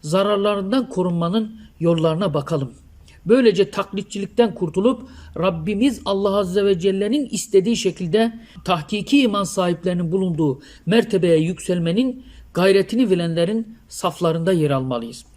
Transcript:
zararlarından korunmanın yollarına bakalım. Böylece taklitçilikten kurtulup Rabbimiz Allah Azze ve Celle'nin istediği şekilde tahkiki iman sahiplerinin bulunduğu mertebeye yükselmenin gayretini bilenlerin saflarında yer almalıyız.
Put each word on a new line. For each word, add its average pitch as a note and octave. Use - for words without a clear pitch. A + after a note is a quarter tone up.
zararlarından G3+
korunmanın F3+
yollarına D#3+
bakalım. C#3
Böylece G3+
taklitçilikten G3
kurtulup F#3+
Rabbimiz F3+
Allah G3
Azze G3
ve G3
Celle'nin G3+
istediği G#3+
şekilde F#3+
tahkiki G3
iman G3+
sahiplerinin F3
bulunduğu E3
mertebeye F3+
yükselmenin F3+
gayretini G3
bilenlerin E3+
saflarında E3
yer D3+
almalıyız. B2+